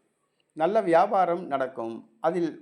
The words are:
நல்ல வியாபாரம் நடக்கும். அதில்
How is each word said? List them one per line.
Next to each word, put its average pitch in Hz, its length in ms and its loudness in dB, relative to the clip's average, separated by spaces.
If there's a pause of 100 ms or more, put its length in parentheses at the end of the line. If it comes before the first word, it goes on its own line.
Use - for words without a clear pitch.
(520)
நல்ல 185 280 0
வியாபாரம் 180 680 2
நடக்கும். 127 480 -4 (260)
அதில் 170 300 0 (120)